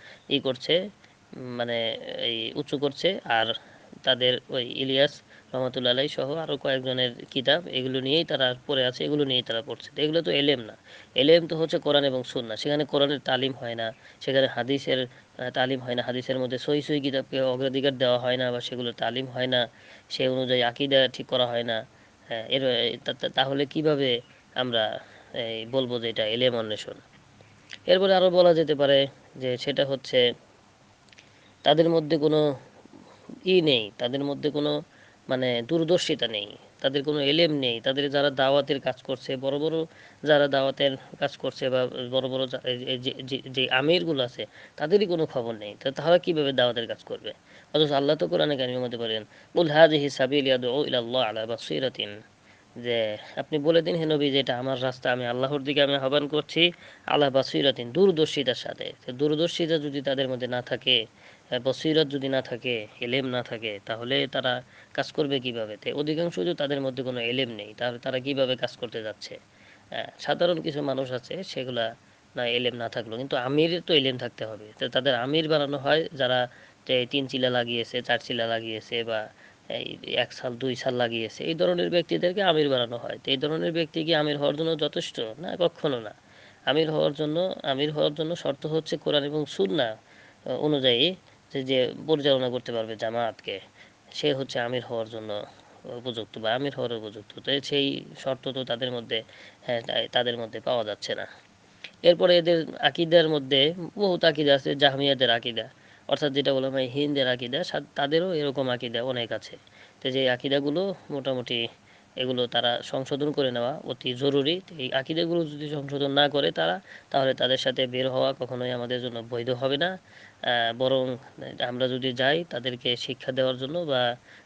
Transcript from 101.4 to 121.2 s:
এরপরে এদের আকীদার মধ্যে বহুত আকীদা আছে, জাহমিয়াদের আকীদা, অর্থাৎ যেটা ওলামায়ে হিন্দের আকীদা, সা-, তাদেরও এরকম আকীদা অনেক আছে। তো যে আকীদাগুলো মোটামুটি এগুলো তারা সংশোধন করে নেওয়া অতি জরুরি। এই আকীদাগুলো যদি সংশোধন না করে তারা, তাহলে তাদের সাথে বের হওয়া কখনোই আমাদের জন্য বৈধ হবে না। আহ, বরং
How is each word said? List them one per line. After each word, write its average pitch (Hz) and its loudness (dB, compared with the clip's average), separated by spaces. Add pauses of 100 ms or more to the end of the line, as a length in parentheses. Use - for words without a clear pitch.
এরপরে 175 6
এদের 165 2 (140)
আকীদার 160 4
মধ্যে 143 2 (220)
বহুত 185 2
আকীদা 147 6
আছে, 147 0
জাহমিয়াদের 135 2
আকীদা, 117 -2 (380)
অর্থাৎ 139 0
যেটা 139 2
ওলামায়ে 131 0
হিন্দের 139 0
আকীদা, 123 -2
সা-, 156 -6 (120)
তাদেরও 160 2
এরকম 143 0
আকীদা 120 -2
অনেক 123 -2
আছে। - -8 (440)
তো 135 -2
যে 131 2
আকীদাগুলো 143 0 (140)
মোটামুটি 127 -4 (480)
এগুলো 127 -2
তারা 120 0
সংশোধন 143 -4
করে 135 0
নেওয়া 120 -2
অতি 127 -6
জরুরি। 139 0 (160)
এই 127 -6
আকীদাগুলো 165 0
যদি 147 -10
সংশোধন 143 -4
না 143 4
করে 143 0
তারা, 170 0 (300)
তাহলে 135 2
তাদের 131 0
সাথে 131 0
বের 127 -2
হওয়া 131 0
কখনোই 123 -4
আমাদের 120 -4
জন্য 117 -6
বৈধ 120 -4
হবে 131 0
না। 180 -2 (440)
আহ, 117 2
বরং 131 2 (500)